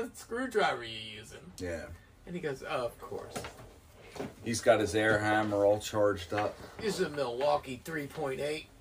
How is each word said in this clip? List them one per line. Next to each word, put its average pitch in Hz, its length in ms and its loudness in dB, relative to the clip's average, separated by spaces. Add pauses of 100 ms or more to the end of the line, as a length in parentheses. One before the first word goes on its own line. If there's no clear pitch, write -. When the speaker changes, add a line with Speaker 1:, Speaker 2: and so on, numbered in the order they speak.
Speaker 1:
of 233 120 -8
screwdriver 214 680 0
are - 20 -8
you 117 160 -10 (180)
using?" - 220 -14 (180)
Speaker 2:
Yeah. 87 280 -6 (420)
Speaker 1:
And 180 80 -8
he 175 60 -6
goes, 139 280 -4
"Oh, 131 160 -2
of - 140 -6
course." - 340 -10 (1080)
Speaker 2:
He's 117 160 -2
got 110 220 8
his 95 120 0
air 110 260 6
hammer 107 460 4
all 104 140 6
charged 104 540 0
up. 104 220 0 (220)
Speaker 1:
This 190 220 -2
is 175 80 2
a - 20 -4
Milwaukee 135 760 0
three 151 220 -6
point 139 340 -4
eight. 151 240 -4 (160)